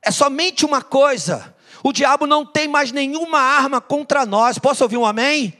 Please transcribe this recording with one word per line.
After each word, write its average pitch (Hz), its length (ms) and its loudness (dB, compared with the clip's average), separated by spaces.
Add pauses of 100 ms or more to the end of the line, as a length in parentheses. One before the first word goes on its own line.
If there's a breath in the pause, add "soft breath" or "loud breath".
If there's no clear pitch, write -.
é 208 100 -2
somente 302 540 0
uma 285 160 0
coisa: 202 720 0 (300 loud breath)
o 277 80 2
diabo 285 340 2
não 302 200 0
tem 302 220 -4
mais 294 240 0
nenhuma 294 480 -2
arma 269 420 0
contra 285 440 -2
nós. 220 340 0
Posso 269 240 0
ouvir 233 140 -2
um 233 80 0
amém? 226 540 -2